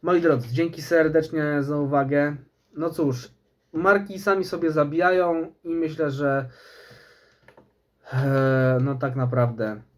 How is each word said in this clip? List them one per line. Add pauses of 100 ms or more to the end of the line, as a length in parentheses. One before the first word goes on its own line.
Moi
drodzy,
dzięki
serdecznie
za
uwagę. (380)
No
cóż, (400)
marki
sami
sobie
zabijają (100)
i
myślę,
że, (1600)
e,
no
tak
naprawdę (160)